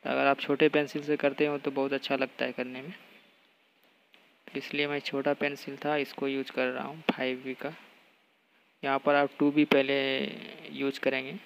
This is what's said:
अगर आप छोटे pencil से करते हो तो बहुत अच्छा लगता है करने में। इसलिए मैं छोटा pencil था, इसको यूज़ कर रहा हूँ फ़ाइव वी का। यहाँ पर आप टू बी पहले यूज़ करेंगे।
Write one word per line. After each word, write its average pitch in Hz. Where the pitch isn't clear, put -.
अगर 135
आप 139
छोटे 143
pencil 147
से 147
करते 143
हो 147
तो 139
बहुत 135
अच्छा 135
लगता 127
है 127
करने 127
में। 160
इसलिए 143
मैं 143
छोटा 139
pencil 143
था, 147
इसको 139
यूज़ 135
कर 131
रहा 131
हूँ 156
फ़ाइव 131
वी 131
का। 151
यहाँ 135
पर 143
आप 143
टू 147
बी 147
पहले 139
यूज़ 139
करेंगे। 135